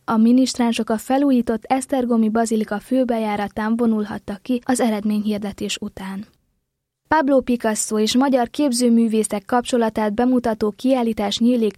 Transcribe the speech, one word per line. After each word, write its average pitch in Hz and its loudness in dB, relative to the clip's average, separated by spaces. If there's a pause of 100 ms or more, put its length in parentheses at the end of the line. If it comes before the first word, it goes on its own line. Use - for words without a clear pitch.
A 226 -2
minisztránsok 233 2
a 220 -2
felújított 254 0
Esztergomi 247 0
Bazilika 220 -2
főbejáratán 220 -2
vonulhattak 214 -2
ki 247 -2
az 247 0
eredményhirdetés 208 -2
után. 196 -12 (840)
Pablo 285 2
Picasso 226 -2
és 214 0
magyar 254 2
képzőművészek 233 0
kapcsolatát 226 0
bemutató 240 0
kiállítás 226 -2
nyílik 233 2